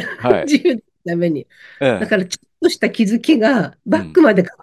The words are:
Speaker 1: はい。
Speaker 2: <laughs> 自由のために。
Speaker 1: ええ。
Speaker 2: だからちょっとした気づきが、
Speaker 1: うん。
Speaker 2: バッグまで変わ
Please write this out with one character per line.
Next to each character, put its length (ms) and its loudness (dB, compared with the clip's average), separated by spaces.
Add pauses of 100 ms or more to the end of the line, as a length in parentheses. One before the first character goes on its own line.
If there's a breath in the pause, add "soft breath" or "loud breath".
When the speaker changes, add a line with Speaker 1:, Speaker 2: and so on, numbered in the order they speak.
(180)
Speaker 1:
は 240 0
い。 20 -6
Speaker 2:
<laughs> 60 -6
自 60 4 (120)
由 60 2
の 60 -6 (260)
た 100 -4
め 140 0
に。 160 -6 (340 soft breath)
Speaker 1:
え 160 2
え。 40 -4
Speaker 2:
だ 60 -2
か 120 0
ら 80 -2
ち 100 -14
ょ 80 -20
っ 40 -20 (120)
と 80 2
し 80 0
た 140 -2
気 140 0
づ 160 0
き 180 -2
が、 380 0 (100)
Speaker 1:
う 20 -8
ん。 20 -6
Speaker 2:
バ 100 2
ッ 120 -12
グ 80 4
ま 140 6
で 80 2
変 80 -4
わ 120 -20